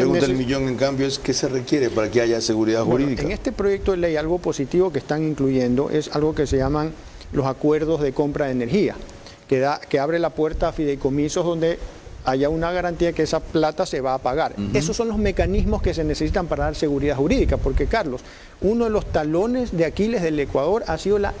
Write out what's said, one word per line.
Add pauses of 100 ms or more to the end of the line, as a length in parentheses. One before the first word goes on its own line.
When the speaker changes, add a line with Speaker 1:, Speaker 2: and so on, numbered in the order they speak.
Speaker 1:
pregunta
del
Speaker 2:
neces-
Speaker 1:
millón,
en
cambio,
es
¿qué
se
requiere
para
que
haya
seguridad
Speaker 2:
Bueno,
Speaker 1:
jurídica?
Speaker 2:
en
este
proyecto
de
ley
algo
positivo
que
están
incluyendo
es
algo
que
se
llaman (400)
los
acuerdos
de
compra
de
energía, (520)
que
da,
que
abre
la
puerta
a
fideicomisos
donde (460)
haya
una
garantía
que
esa
plata
se
va
a
pagar.
Speaker 1:
Ujú.
Speaker 2:
Esos
son
los
mecanismos
que
se
necesitan
para
dar
seguridad
jurídica,
porque,
Carlos, (400)
uno
de
los
talones
de
Aquiles
del
Ecuador
ha
sido
la